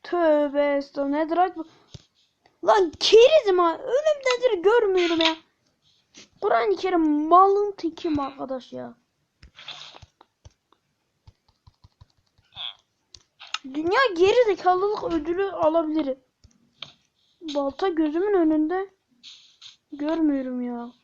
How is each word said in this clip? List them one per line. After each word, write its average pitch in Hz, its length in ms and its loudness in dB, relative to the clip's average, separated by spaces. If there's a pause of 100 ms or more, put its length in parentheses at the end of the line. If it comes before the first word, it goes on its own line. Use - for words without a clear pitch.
Tövbe 294 720 0
estağfurullah. 277 420 -4
Netherite 339 420 -2
ba-, 311 80 -14 (960)
lan 349 360 2
kerizim 453 600 6
ha. 339 180 2
Önümdedir 508 840 0
görmüyorum 370 580 2
ya. 320 160 0 (1040)
Kur'an-ı 415 340 0
Kerim 320 520 0
malın 392 440 4
tekim 320 480 -6
arkadaş 269 540 -10
ya. 247 240 -16 (4000)
Dünya 311 380 -2 (160)
geri 440 280 4
zekalılık 370 580 0
ödülü 339 480 -4
alabilir. 311 680 -2 (1200)
Balta 285 460 -6
gözümün 330 460 -2
önünde. 339 600 0 (1000)
Görmüyorum 285 680 -4
ya. 240 300 -10 (120)